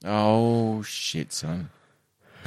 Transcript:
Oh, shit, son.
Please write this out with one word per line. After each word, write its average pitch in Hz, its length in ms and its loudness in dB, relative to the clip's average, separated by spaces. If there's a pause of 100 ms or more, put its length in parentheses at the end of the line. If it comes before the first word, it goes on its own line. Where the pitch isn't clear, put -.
Oh, 110 800 2
shit, - 500 -6
son. - 380 -6 (760)